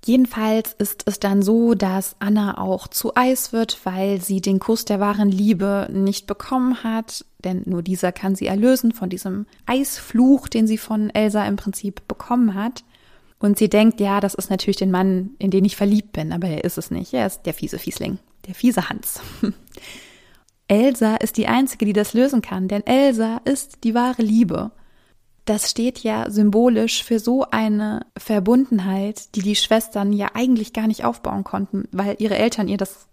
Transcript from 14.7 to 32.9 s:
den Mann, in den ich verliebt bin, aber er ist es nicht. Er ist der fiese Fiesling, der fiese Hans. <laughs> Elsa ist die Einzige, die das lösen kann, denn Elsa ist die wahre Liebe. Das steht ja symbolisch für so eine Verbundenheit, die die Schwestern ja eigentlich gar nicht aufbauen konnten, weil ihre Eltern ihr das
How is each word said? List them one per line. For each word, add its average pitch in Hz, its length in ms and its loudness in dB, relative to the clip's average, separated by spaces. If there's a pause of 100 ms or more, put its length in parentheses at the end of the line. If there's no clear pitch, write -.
den 190 140 0
Mann, 185 480 0
in 196 120 -2
den 190 140 4
ich - 120 0
verliebt 202 360 2
bin, 160 200 -6
aber 175 160 -4
er 151 160 -4
ist - 140 -4
es - 120 -10
nicht. 175 240 -6
Er 233 120 0
ist - 160 -8
der 170 120 -6
fiese - 240 -8
Fiesling, - 400 -8 (280)
der 185 80 -12
fiese 240 340 0
Hans. - 320 -8 (200)
<laughs> 208 120 -2 (1160)
Elsa 220 480 4
ist - 200 -4
die 220 100 0
Einzige, 254 380 0
die 208 80 0
das 208 200 0
lösen 254 300 2
kann, 185 240 -6
denn 202 200 -4
Elsa 233 580 2
ist - 400 -4
die 226 100 0
wahre 240 280 0
Liebe. 214 500 2 (720)
Das 214 260 -2
steht 247 280 -2
ja 220 320 -4
symbolisch 220 720 4
für 226 160 0
so 247 320 2
eine 214 560 -2 (100)
Verbundenheit, 208 1160 0
die 202 80 -2
die 202 140 0
Schwestern 208 560 0
ja 202 220 0
eigentlich 233 380 0
gar 220 140 -2
nicht 220 180 -2
aufbauen 202 380 -4
konnten, 196 480 -6
weil 202 300 -4
ihre 208 180 0
Eltern 220 300 0
ihr 202 80 -2
das - 360 -8